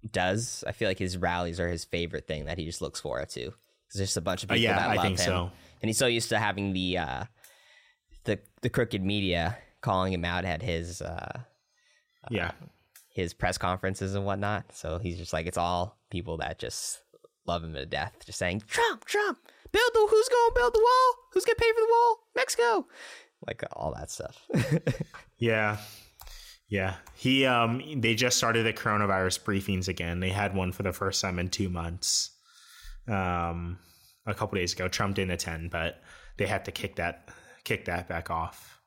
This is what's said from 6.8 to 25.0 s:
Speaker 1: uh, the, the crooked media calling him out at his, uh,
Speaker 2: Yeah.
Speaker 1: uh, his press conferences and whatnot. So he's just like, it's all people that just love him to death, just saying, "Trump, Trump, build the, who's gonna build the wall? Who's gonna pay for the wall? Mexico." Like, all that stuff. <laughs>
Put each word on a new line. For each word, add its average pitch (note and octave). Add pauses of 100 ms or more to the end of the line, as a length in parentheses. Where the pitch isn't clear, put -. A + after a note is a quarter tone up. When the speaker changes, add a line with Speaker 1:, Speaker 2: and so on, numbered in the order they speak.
Speaker 1:
uh, C2+ (1000)
the, G2+ (240)
the B2
crooked A2+
media F#2 (240)
calling F#2+
him F2
out F2
at E2+
his, E2+
uh, - (880)
Speaker 2:
Yeah. F2+
Speaker 1:
uh, - (440)
his F2
press F#2
conferences F#2+
and G2
whatnot. G2+
So D#2
he's F2
just F2
like, E2
it's F2+
all F2 (120)
people E2
that D#2+
just - (460)
love E2+
him E2
to C#2
death, C#2 (100)
just -
saying, F#2
"Trump, A4
Trump, G4+ (340)
build A#4
the, G#4+
who's A4
gonna A#4
build A#4+
the A4+
wall? B4 (180)
Who's F#4
gonna A#4
pay A#4
for A4+
the A4
wall? A#4 (200)
Mexico." A#4 (600)
Like, - (100)
all C#2
that -
stuff. -
<laughs> -